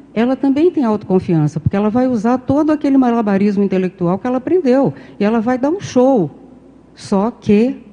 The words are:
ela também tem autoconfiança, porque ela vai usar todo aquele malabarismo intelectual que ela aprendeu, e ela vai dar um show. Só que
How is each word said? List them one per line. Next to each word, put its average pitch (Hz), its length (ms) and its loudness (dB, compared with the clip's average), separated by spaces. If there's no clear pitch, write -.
ela 247 220 0
também 277 360 2
tem 294 140 0
autoconfiança, 185 720 0
porque - 160 -2
ela 208 140 0
vai 247 180 0
usar 240 300 -2
todo 294 340 0
aquele 285 260 0
malabarismo 208 680 2
intelectual 185 540 -2
que 254 100 -8
ela 254 100 -2
aprendeu, 262 560 0
e 202 40 0
ela 220 180 0
vai 247 160 -2
dar 262 120 -2
um 381 100 -4
show. 247 520 0
Só 208 360 -2
que 233 460 0